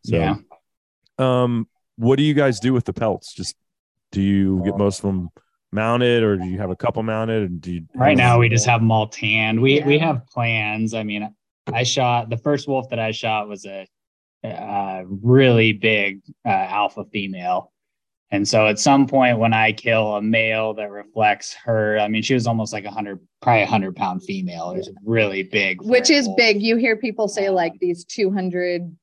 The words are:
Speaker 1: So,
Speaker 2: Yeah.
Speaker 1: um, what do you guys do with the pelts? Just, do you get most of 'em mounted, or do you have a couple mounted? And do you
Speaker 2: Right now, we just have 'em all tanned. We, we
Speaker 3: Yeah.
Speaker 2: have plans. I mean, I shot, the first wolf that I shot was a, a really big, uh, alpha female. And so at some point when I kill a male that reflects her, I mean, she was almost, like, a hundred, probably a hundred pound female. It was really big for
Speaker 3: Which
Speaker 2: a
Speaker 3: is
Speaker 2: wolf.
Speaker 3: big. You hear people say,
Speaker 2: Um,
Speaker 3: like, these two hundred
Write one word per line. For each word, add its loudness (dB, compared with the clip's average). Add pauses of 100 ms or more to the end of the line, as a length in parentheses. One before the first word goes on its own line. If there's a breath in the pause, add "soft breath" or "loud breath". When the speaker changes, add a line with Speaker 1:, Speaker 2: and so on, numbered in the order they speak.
Speaker 1:
So, -2
Speaker 2:
Yeah. 0 (840)
Speaker 1:
um, 0 (300)
what 4
do 2
you 2
guys 2
do 0
with 0
the -6
pelts? -4
Just, -10 (560)
do -2
you 2
get -2
most 0
of 0
'em -4 (420 soft breath)
mounted, 2
or 2
do -6
you -6
have -6
a -4
couple -4
mounted? -2
And -8
do -8
you -8
Speaker 2:
Right 4
now, 6
we 4
just 2
have 2
'em 4
all 2
tanned. -2
We, 4
we 4
Speaker 3:
Yeah. 2
Speaker 2:
have -2
plans. -2
I -4
mean, -6 (440)
I -2
shot, 0
the -4
first -2
wolf -4
that -6
I -2
shot -4
was -14
a, -14 (600)
a -6
really 4
big, 0 (240)
uh, -4
alpha -2
female. -6 (560)
And -2
so 4
at 0
some 4
point 2
when 2
I 2
kill 0
a -2
male 0
that -10
reflects -2 (120)
her, 0
I 0
mean, -2
she 0
was 2
almost, -2
like, -8
a -12
hundred, -8 (220)
probably 4
a 0
hundred -2
pound -4
female. -8
It -6
was -8 (140)
really 0
big -2
for -8
Speaker 3:
Which 4
Speaker 2:
a 4
Speaker 3:
is 2
Speaker 2:
wolf. -4
Speaker 3:
big. 2
You 2
hear 2
people -4
say, -2
Speaker 2:
Um, 0
Speaker 3:
like, -2
these -4
two -2
hundred -4